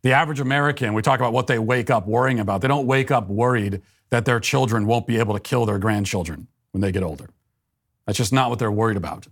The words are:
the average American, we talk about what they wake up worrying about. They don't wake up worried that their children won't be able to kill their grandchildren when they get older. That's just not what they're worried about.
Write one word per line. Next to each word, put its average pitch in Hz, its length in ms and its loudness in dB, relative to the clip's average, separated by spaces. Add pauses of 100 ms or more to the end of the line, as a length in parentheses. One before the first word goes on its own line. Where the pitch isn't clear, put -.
the 131 100 4
average 147 300 2
American, 139 520 0
we 110 80 0
talk 131 200 2
about 120 100 2
what 123 160 0
they 127 100 2
wake 117 320 0
up 107 160 2
worrying 120 320 2
about. 101 220 0
They 127 80 0
don't 139 180 0
wake 131 260 2
up 113 180 0
worried 104 520 0 (280)
that 120 160 0
their 120 160 2
children 113 460 0
won't 117 200 0
be 113 120 0
able 107 160 0
to 101 40 -4
kill 120 260 -2
their 104 140 0
grandchildren 98 680 -2 (240)
when 95 100 -2
they 98 100 0
get 95 100 -2
older. 80 280 -8 (760)
That's 104 120 -4
just 117 160 0
not 131 160 2
what 120 100 -4
they're 117 100 0
worried 104 280 0
about. - 340 -8